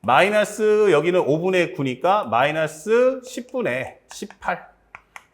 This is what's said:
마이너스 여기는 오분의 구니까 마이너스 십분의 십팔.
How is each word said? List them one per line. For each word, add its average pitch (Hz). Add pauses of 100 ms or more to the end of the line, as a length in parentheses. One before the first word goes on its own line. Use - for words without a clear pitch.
마이너스 208
여기는 170
오분의 170
구니까 156
마이너스 156
십분의 170 (100)
십팔. - (680)